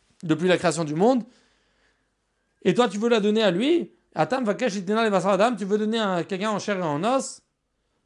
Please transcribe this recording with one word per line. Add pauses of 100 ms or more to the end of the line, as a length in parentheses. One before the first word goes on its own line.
(240)
Depuis
la
création
du
monde. (1400)
Et
toi,
tu
veux
la
donner
à
lui ? (240)
Atam
vakesh
itena
levasar
adam,
tu
veux
donner
à
quelqu'un
en
chair
et
en
os ? (640)